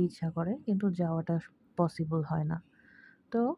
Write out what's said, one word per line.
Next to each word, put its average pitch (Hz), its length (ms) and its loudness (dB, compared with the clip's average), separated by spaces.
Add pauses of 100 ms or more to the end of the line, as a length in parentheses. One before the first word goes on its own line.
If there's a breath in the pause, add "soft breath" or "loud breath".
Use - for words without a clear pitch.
ইচ্ছা - 280 -4
করে, 170 180 -2 (120)
কিন্তু 202 200 2 (140)
যাওয়াটা 165 360 0 (420)
পসিবল 160 520 0
হয় 156 220 0
না। 165 60 -2 (760 soft breath)
তো 233 100 2 (160)